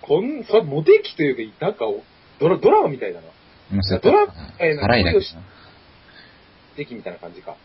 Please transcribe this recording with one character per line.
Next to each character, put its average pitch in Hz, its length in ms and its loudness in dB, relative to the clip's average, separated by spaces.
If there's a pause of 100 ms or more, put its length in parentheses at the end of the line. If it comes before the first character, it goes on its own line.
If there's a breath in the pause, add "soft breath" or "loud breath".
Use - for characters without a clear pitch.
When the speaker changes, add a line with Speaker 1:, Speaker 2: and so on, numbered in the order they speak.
Speaker 1:
こ 170 200 0
ん-、 262 240 -8
そ - 80 -4
れ 220 80 6
モ 151 220 -6
テ 415 180 6
期 - 140 -14
と 165 60 -2
い 143 100 0
う 110 260 -8
か、 156 80 -4
な 214 60 -2
ん - 20 -10
か、 113 120 -6 (520)
ド 151 100 2
ラ-、 180 100 2
ド 226 120 4
ラ 415 120 6
マ 240 60 0
み 139 100 -8
た 107 100 -6
い 90 40 -8
だ 87 80 -14
な。 - 60 -20 (460)
Speaker 2:
ま 98 60 -2
あ、 95 40 0
そ 95 140 -2
う - 40 -4
Speaker 1:
ド 254 120 4
ラ 415 140 4
マ 392 60 -14
み - 60 -20 (200)
た 175 80 -2
い 156 100 0
な 147 60 -6
Speaker 2:
腹 117 160 2
い 101 60 2
だ 85 80 0
け 101 60 2
ど 95 60 0
な。 82 160 -18
Speaker 1:
モ 95 40 -20 (1300 soft breath)
テ 143 100 -10
期 123 80 -18
み 104 80 -16
た 92 80 -10
い - 40 -14
な - 40 -20
感 87 160 -18
じ 92 80 -20
か。 82 220 -16